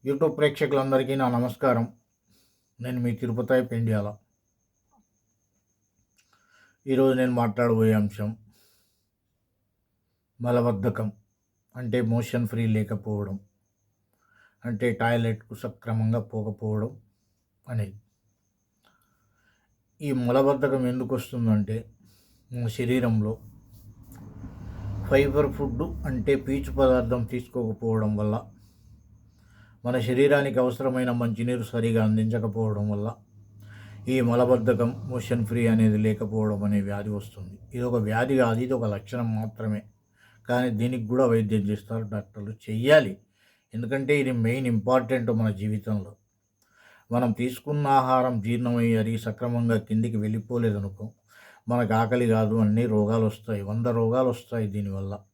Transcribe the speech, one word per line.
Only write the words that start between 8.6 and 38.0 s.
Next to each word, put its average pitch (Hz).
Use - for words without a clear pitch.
మలబద్ధకం, 120
అంటే 123
మోషన్ 117
ఫ్రీ 113
లేకపోవడం, 104
అంటే 120
టాయిలెట్‌కు 113
సక్రమంగా 113
పోకపోవడం 107
అనేది. 104
ఈ 147
మలబద్ధకం 135
ఎందుకు 127
వస్తుందంటే, 110
మన 120
శరీరంలో 117
ఫైబర్ 139
ఫుడ్, 139
అంటే 131
పీచు 139
పదార్థం 123
తీసుకోకపోవడం 110
వల్ల, 107
మన 123
శరీరానికి 139
అవసరమైన 127
మంచినీరు 117
సరిగా 113
అందించకపోవడం 110
వల్ల 104
ఈ -
మలబద్ధకం, 120
మోషన్ 120
ఫ్రీ 123
అనేది 110
లేకపోవడం 107
అనే 104
వ్యాధి 101
వస్తుంది. 101
ఇది 120
ఒక 120